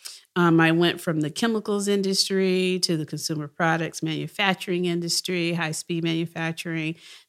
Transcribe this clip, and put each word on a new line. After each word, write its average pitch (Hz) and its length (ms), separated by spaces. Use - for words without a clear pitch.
Um, 170 240
I 160 120
went 170 280
from 156 220
the 147 80
chemicals 208 580
industry 190 960
to 170 140
the 151 80
consumer 151 420
products 165 540
manufacturing 175 840
industry, 170 680
high-speed 165 500
manufacturing, 165 920